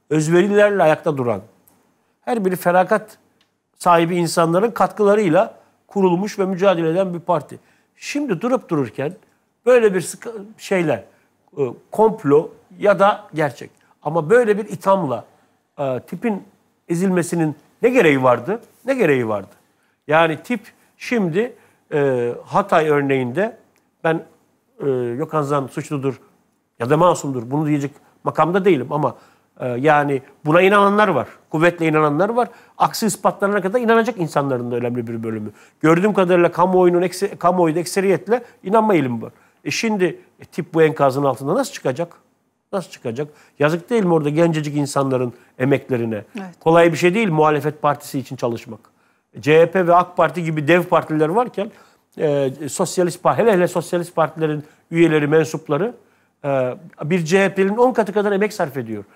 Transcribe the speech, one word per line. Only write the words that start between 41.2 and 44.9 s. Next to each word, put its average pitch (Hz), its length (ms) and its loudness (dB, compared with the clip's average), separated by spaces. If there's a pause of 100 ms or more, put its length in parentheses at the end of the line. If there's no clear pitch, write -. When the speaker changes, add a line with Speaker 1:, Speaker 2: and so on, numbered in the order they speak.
Speaker 1:
altında 139 320 -2
nasıl 262 160 -4
çıkacak? 156 420 -6 (600)
Nasıl 190 160 -8
çıkacak? 127 380 -10 (320)
Yazık 165 300 -2
değil 233 140 0
mi 175 100 2
orada 151 160 0
gencecik 151 480 0
insanların 131 560 -2 (260)